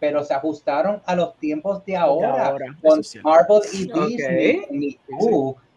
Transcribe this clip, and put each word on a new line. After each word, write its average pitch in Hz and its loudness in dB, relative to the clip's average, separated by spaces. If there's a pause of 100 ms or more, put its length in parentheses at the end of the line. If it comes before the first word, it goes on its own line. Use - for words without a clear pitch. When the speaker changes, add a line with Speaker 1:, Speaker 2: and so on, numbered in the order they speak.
Speaker 1:
pero 147 -2
se 147 -4
ajustaron 160 -2
a 180 -2
los 170 -2
tiempos 151 -6
de 190 -8
Speaker 2:
De 185 -2
Speaker 1:
ahora, 147 0
Speaker 2:
ahora, 139 -4 (160)
Speaker 1:
con 156 6
Speaker 2:
eso 151 2
es - -8
cierto. 113 -6
Speaker 1:
Marvel 190 6 (120)
y 190 -6
Speaker 3:
Ok. 151 0
Speaker 1:
Disney, 285 0
con 285 -8
Me 285 -2
Speaker 2:
Sí, - -14 (220)
Speaker 1:
Too. 143 0 (200)